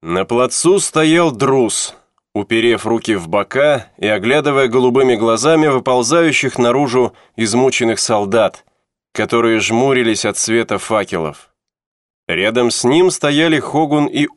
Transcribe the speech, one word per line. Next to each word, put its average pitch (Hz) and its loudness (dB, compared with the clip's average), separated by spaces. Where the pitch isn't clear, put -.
На 90 -4
плацу 160 0
стоял 160 0
Друз, 131 -2
уперев 113 0
руки 110 -2
в 85 -6
бока 123 -2
и 98 -4
оглядывая 135 0
голубыми 127 2
глазами 117 2
выползающих 135 0
наружу 123 0
измученных 113 0
солдат, 104 -2
которые 113 0
жмурились 113 0
от 104 -4
света 110 -2
факелов. 92 -4
Рядом 113 0
с - -6
ним 170 4
стояли 151 0
Хогун 147 0
и 143 -2